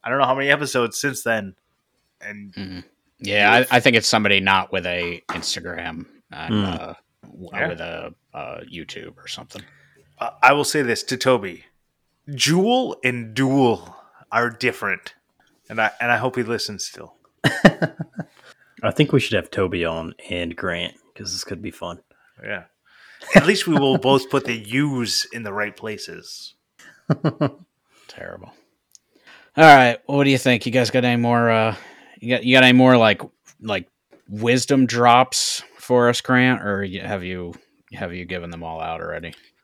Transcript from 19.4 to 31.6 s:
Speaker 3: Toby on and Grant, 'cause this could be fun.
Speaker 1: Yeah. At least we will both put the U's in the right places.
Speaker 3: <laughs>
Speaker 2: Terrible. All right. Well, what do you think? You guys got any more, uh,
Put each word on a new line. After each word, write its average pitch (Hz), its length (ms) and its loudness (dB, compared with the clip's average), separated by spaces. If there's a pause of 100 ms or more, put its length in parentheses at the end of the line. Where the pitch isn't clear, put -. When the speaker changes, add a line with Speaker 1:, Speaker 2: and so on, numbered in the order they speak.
Speaker 3:
Toby 90 360 -2
on 82 280 -6 (140)
and 87 260 -6
Grant, 87 400 -8 (200)
'cause 101 180 -12
this 85 120 -10
could 90 180 -14
be 107 80 -12
fun. 85 300 -14 (440)
Speaker 1:
Yeah. 101 200 -10 (720)
At 151 120 6
least 165 200 0
we 165 120 0
will 135 180 2
both 131 320 2
put 135 160 -2
the 120 120 -4
U's 120 760 -4
in 117 100 -12
the 104 120 -10
right 104 200 -6
places. - 800 -16 (540)
Speaker 3:
<laughs> - 160 -2 (840)
Speaker 2:
Terrible. - 440 -18 (1040)
All 156 80 8
right. 131 420 10
Well, 143 120 -2
what 143 60 4
do 139 60 4
you 135 80 4
think? 123 280 2
You 120 60 -4
guys 123 180 2
got 127 140 0
any 120 160 2
more, 117 300 2
uh, 110 260 2 (440)